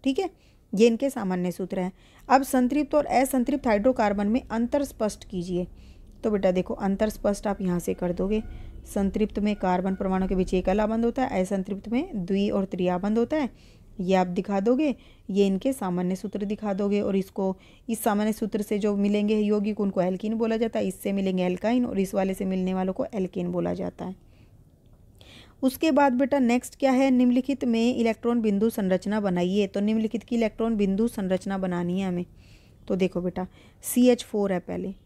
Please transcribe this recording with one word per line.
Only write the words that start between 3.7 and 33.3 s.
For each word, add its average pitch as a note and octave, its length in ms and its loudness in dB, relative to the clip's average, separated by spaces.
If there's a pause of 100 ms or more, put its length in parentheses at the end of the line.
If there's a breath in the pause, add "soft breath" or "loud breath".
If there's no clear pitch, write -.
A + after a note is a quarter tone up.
में A#3 160 0
अंतर A#3+ 400 -2
स्पष्ट G#3+ 420 -4
कीजिए। F3+ 420 -4 (560 soft breath)
तो A3+ 80 0
बेटा G3 200 2
देखो F3+ 240 0
अंतर G3 340 0
स्पष्ट G#3 380 -2
आप G3+ 140 -4
यहाँ F3+ 180 0
से F#3 140 -4
कर F3 200 -2
दोगे, G3 280 -2 (440 loud breath)
संतृप्त G3+ 540 -2
में G#3 180 0
कार्बन F#3 380 0
परमाणु F#3+ 320 0
के F#3+ 80 0
बीच F#3 180 0
एक F#3 160 0
अला G#3 180 2
बंध A3+ 180 0
होता A#3 180 0
है, G3+ 180 -2
असंतृप्त G3 480 -4
में A#3 360 -2
द्वि G3 240 0
और G3 160 0
त्रिया F3+ 320 -2
बंध G#3 200 -2
होता A#3+ 200 0
है, C#4 120 -2 (500 soft breath)
ये F#3+ 160 2
आप F#3 140 4
दिखा G3 300 -2
दोगे, B3+ 360 2 (340 soft breath)
ये G3+ 180 4
इनके F#3+ 260 0
सामान्य F3+ 420 -2
सूत्र G3+ 300 -6
दिखा G#3 280 -4
दोगे, G3+ 280 0
और G3+ 140 0
इसको, F#3+ 400 -2 (340 loud breath)
इस A3+ 140 -4
सामान्य G#3+ 300 2
सूत्र G#3+ 280 -4
से G#3 180 -2
जो G#3 180 0
मिलेंगे G#3 420 2
यौगिक G#3 400 0
उनको G3 220 0
एल्कीन F#3 340 -2
बोला A3+ 220 0
जाता A3+ 220 -2
है, G3+ 80 -2
इससे G3 260 -4
मिलेंगे F#3+ 320 0
एल्काइन A3+ 400 0
और G3 140 -2
इस F#3 140 0
वाले F#3+ 200 0
से F#3+ 120 -6
मिलने F#3 280 -2
वालों F#3 200 -2
को - 140 -4
एल्केन F3+ 440 -4
बोला F3 220 -2
जाता F3 320 -8
है। - 260 -12 (1300 loud breath)
उसके C4+ 280 2
बाद C#4 220 6
बेटा C4+ 260 2
नेक्स्ट B3 360 2
क्या C4+ 160 2
है, C4+ 200 4
निम्नलिखित B3 540 2
में A#3 300 2
इलेक्ट्रॉन A#3 460 0
बिंदु G#3+ 280 2
संरचना G3 520 0
बनाइए। F#3+ 460 0
तो G3 120 -4
निम्नलिखित A3 440 0
की - 120 -4
इलेक्ट्रॉन A3+ 400 0
बिंदु G3+ 340 2
संरचना F#3+ 480 -2
बनानी F3+ 420 -2
है G3 80 -2
हमें। F3+ 180 -2 (600 soft breath)
तो G3+ 80 0
देखो F3+ 260 0
बेटा F3+ 260 -4 (360 soft breath)